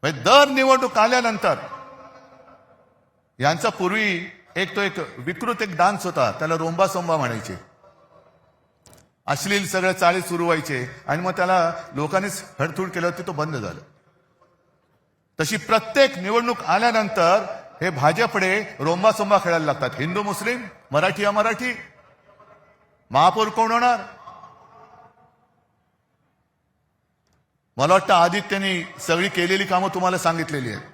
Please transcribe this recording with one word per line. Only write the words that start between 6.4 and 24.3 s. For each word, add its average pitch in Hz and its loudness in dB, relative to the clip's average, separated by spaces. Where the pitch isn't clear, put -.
रोंबा 165 0
सोंबा 175 -2
म्हणायचे, 117 -4
अश्लील 196 -2
सगळं 185 0
चाळे 185 2
सुरू 175 -4
व्हायचे 151 -2
आणि 151 -2
मग 185 -4
त्याला 180 2
लोकांनीच 185 -4
हडथूड 165 -4
केलं 170 -4
होती, 175 -4
तो 185 -8
बंद 151 -4
झालं. 92 -8
तशी 160 -2
प्रत्येक 240 0
निवडणूक 226 -2
आल्यानंतर 208 2
हे 175 -2
भाजपडे 185 0
रोंबा 175 2
सोंबा 208 2
खेळायला 170 2
लागतात. 135 -2
हिंदू 180 -2
मुस्लिम, 214 -4
मराठी 190 0
अमराठी, 220 0
महापौर 185 4
कोण 226 0
होणार? 240 2